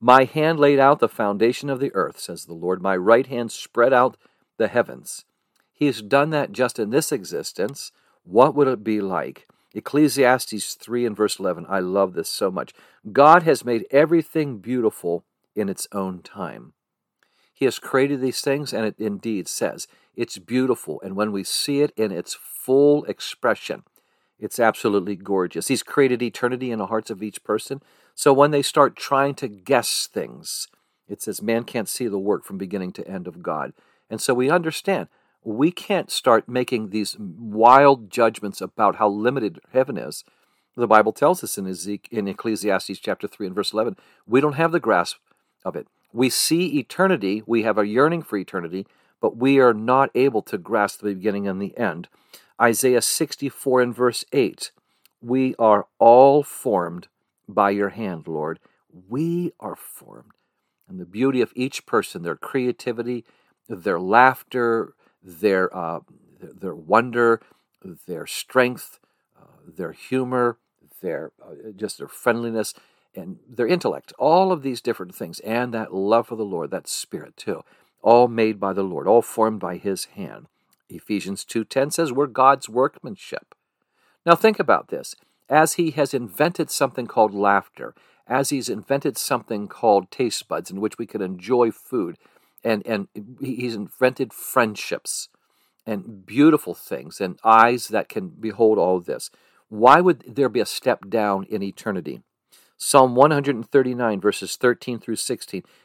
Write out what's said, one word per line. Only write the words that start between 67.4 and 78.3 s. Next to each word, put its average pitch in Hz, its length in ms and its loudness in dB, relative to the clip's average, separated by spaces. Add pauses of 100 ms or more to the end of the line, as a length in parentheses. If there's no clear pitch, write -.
their 87 200 -10
strength, - 720 -4 (420)
uh, - 60 -20 (200)
their 82 260 -12
humor, 127 640 -2 (420)
their, 82 300 -8 (120)
uh, - 320 -20
just 101 240 -10
their 69 100 -12
friendliness, 117 640 -4 (400)
and 92 240 -16 (100)
their 120 180 -2
intellect, 123 520 -2
all 185 340 4
of 151 100 -4
these 131 180 -6
different 92 340 -6
things, 85 260 -12
and 117 340 -4
that 110 200 -6
love 104 340 0
for 117 80 -10
the 107 80 -4
Lord, 85 260 -6
that 90 180 -8
spirit - 480 -12
too, - 260 -8 (380)
all 120 260 6
made 113 320 0